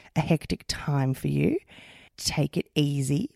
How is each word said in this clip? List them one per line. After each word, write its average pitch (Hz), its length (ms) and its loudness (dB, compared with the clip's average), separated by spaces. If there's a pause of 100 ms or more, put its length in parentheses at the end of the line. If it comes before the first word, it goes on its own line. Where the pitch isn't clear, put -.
(160)
a 156 60 0
hectic - 480 0
time 135 440 0
for 143 140 -4
you, 147 300 2 (580)
take - 400 -2
it - 180 -4
easy 143 640 0